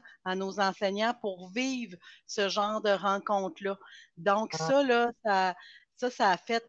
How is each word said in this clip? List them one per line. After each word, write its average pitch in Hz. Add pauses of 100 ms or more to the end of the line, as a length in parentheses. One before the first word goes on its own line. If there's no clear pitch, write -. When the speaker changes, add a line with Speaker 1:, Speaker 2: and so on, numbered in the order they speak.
(260)
Speaker 1:
à 185
nos 190
enseignants 202
pour 185
vivre 240 (300)
ce 202
genre 208
de 214
rencontre-là. 196 (400)
Donc 202
Speaker 2:
Ah. -
Speaker 1:
ça, 269
là, 240 (120)
ça, 190 (400)
ça, 247
ça 240
a 233
fait, 233